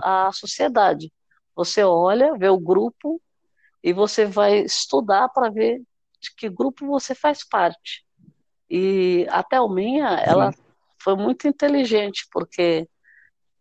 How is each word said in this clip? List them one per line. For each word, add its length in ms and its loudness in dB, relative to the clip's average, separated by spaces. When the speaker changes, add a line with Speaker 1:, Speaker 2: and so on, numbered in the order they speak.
Speaker 1:
a 320 0
sociedade. 800 -2
Você 300 0
olha, 540 2
vê 100 2
o 100 4
grupo 600 -2
e 80 2
você 320 0
vai 360 2
estudar 680 0
pra 220 -2
ver 320 -2
de 160 -18
que 140 -10
grupo 380 -6
você 280 -4
faz 320 -2
parte. 560 -4
E 540 2
a 140 -2
Thelminha, 720 0
Speaker 2:
Sim. 80 -4
Speaker 1:
ela 300 2
foi 160 0
muito 320 -2
inteligente, 840 0
porque 560 -2